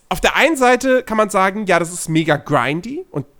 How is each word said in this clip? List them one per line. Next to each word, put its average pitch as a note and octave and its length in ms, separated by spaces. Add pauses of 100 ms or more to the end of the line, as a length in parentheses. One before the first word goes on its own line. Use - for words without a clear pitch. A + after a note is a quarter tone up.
auf F3+ 120
der E3+ 160
einen C#4+ 200
Seite B3+ 460
kann A3 140
man G#3+ 140
sagen, G3 360
ja, F3 120
das E3+ 140
ist - 160
mega D#3+ 280
grindy E3+ 760
und C#3 140 (160)